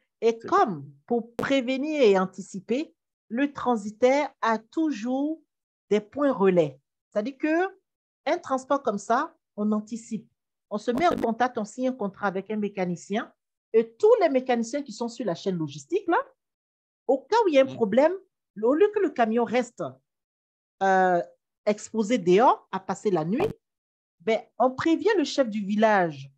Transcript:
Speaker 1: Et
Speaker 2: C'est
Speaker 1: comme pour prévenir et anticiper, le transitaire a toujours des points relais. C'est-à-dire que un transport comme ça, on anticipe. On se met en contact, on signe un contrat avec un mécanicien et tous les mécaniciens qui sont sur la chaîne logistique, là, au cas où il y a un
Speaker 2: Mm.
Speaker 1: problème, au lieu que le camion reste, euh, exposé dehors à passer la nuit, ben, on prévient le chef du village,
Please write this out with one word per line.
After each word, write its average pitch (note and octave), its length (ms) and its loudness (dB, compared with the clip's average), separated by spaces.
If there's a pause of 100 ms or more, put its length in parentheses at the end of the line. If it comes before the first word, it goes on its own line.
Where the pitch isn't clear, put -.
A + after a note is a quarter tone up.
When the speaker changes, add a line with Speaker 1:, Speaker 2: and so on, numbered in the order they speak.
(220)
Speaker 1:
Et A3+ 200 2
Speaker 2:
C'est - 60 -14
Speaker 1:
comme G#3+ 380 0 (200)
pour A#3 300 -4
prévenir C4+ 680 -2
et G3+ 160 6
anticiper, G3 760 -4 (360)
le C#4 220 -2
transitaire B3 800 0 (120)
a A3+ 180 0
toujours C#4 840 -4 (480)
des G#3 100 2
points C4+ 320 -2
relais. F3+ 480 2 (300)
C'est-à-dire G#3+ 280 -6
que D#4+ 280 0 (640)
un E4 100 0
transport C4+ 460 -4
comme G3+ 160 -2
ça, C#4 360 -2 (200)
on G#3+ 160 -2
anticipe. G#3+ 560 -6 (420)
On G#3 80 -6
se B3 140 -4
met D4 160 0
en D#4+ 80 2
contact, A#3+ 420 -2
on G#3 80 -4
signe B3+ 240 -4
un B3+ 40 -4
contrat G3+ 340 -6
avec F#3+ 240 -6
un G#3+ 60 -4
mécanicien G3+ 720 -6 (420)
et A3+ 200 2
tous G#4+ 180 4 (100)
les E4 80 4
mécaniciens B3+ 520 -2
qui C#4+ 100 -16
sont A#3 160 -8
sur A#3 180 -10
la E3+ 100 -2
chaîne F#3 220 -4
logistique, D#3 500 -6
là, E4+ 100 0 (880)
au C4 120 2
cas - 160 -2 (100)
où - 40 2
il C#4+ 60 2
y C4 40 8
a - 20 8
un C4 100 2
Speaker 2:
Mm. - 40 -12
Speaker 1:
problème, A#3+ 380 2 (480)
au A#3+ 120 2
lieu F#4+ 200 4
que G#4 60 -2
le F4+ 100 0
camion A3+ 340 0
reste, G#3+ 400 -4 (960)
euh, F#3 400 4 (440)
exposé G#3+ 520 -2
dehors G#3 540 4
à F#3+ 80 -6
passer G3 320 -4
la D#3+ 140 0
nuit, C#4 220 -2 (760)
ben, G#3+ 180 0 (180)
on B3+ 140 2
prévient E4 460 0
le D4+ 60 2
chef C4 260 -2
du G#3 140 -6
village, F#3 760 0